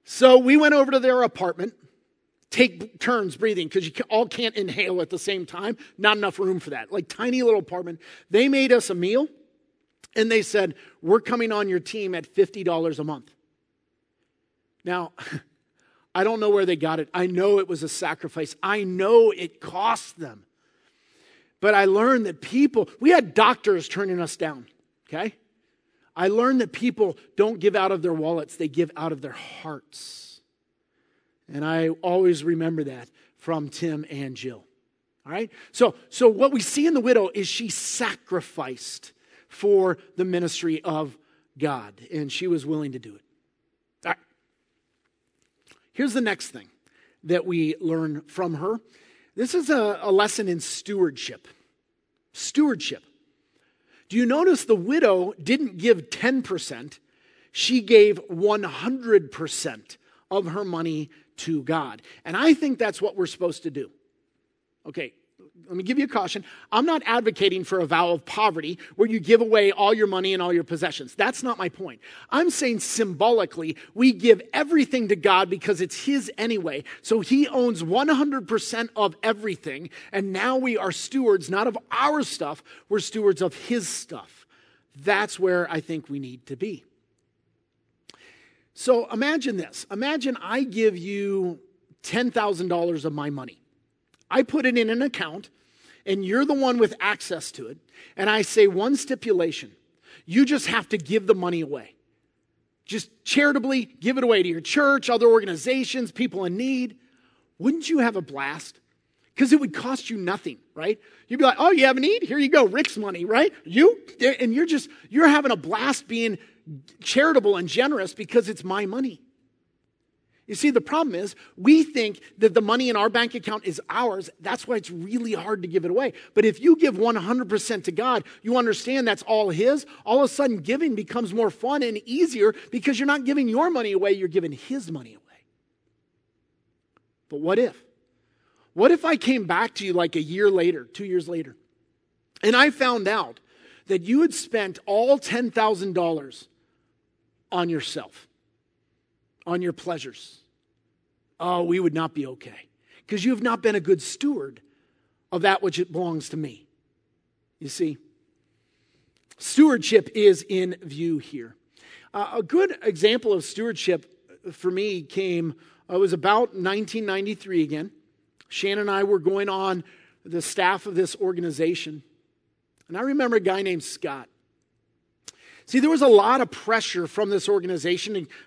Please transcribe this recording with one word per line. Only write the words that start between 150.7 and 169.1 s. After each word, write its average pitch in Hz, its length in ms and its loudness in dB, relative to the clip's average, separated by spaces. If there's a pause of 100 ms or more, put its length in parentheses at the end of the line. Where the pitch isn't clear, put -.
Oh, 175 240 -2
we 175 160 2
would 170 140 2
not 160 200 -4
be 143 120 -6
okay - 440 -20 (380)
'cause 196 180 -4
you 254 60 4
have 214 120 -2
not 233 180 0
been 220 140 2
a 196 60 0
good 165 200 2
steward 185 600 -6 (680)
of 175 100 -2
that 196 200 4
which 185 160 -2
it 175 140 -4
belongs 165 380 -6
to 160 80 -10
me. 135 300 -10 (920)
You 147 80 -14
see, 151 300 -4 (1400)
stewardship 247 800 4
is 208 320 6
in 185 340 -4
view 160 360 -6
here. 120 380 -16 (580)
Uh, - 220 -6
a 233 80 -2
good 359 380 0
example 214 520 2
of 170 100 -2
stewardship 190 640 -4 (460)
for 180 200 -4
me 190 300 -4
came, 170 520 -4 (360)
uh, 180 60 -4
it 185 40 2
was 185 140 2
about 202 420 2
nineteen 202 500 -4
ninety-three 196 560 -2
again. 151 300 -6 (560)
Shannon 202 340 -2
and 208 100 -2
I 196 120 0
were 202 140 4